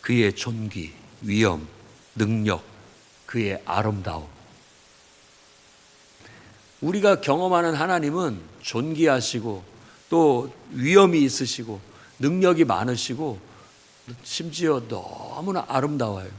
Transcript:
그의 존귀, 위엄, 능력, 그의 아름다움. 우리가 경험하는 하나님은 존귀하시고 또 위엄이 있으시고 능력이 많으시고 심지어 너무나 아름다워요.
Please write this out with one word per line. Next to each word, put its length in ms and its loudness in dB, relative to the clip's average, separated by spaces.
그의 320 2
존귀, 580 -8
위엄, 460 2
능력, 480 0
그의 400 -4
아름다움. 600 -4
우리가 400 2
경험하는 540 2
하나님은 680 -2
존귀하시고 1000 0
또 440 4
위엄이 500 6
있으시고 560 -4
능력이 460 4
많으시고 760 -4
심지어 640 -2
너무나 800 -6
아름다워요. 600 -2